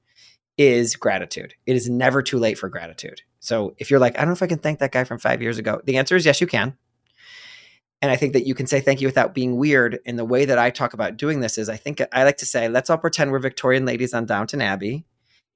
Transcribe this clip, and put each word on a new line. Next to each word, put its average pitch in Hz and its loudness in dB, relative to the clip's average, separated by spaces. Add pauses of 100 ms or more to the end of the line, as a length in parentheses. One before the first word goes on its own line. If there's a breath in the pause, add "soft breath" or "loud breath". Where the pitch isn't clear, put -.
(560 soft breath)
is 120 4
gratitude. - -4 (120)
It 131 0
is 120 -2
never 127 2
too 127 -2
late 110 0
for 95 -8
gratitude. 85 -14 (180)
So 110 -4
if - -10
you're 139 6
like, 123 4
"I - -6
don't 147 0
know 175 0
if 175 -2
I - 2
can 170 -2
thank 156 -4
that 135 -2
guy 127 0
from 120 -6
five 123 0
years 113 -4
ago," 110 -4
the 131 0
answer 139 2
is 175 2
yes, 147 4
you 180 2
can. 120 -2 (1200 loud breath)
And 143 0
I - 4
think 131 0
that 127 2
you 135 -2
can 131 -6
say 143 0
thank 135 0
you 135 0
without - 0
being 127 -2
weird. 127 2
And 120 -6
the 117 -4
way 123 2
that 131 2
I 123 4
talk 123 -4
about 110 -4
doing 143 -2
this 110 -4
is 107 -6
I 110 -8
think 143 -8 (120)
I 127 2
like 139 6
to - -10
say, 117 -2
"Let's 123 0
all 165 2
pretend 160 0
we're 135 0
Victorian 131 2
ladies 123 -2
on 117 -2
Downton 113 -2
Abbey 101 -4 (500)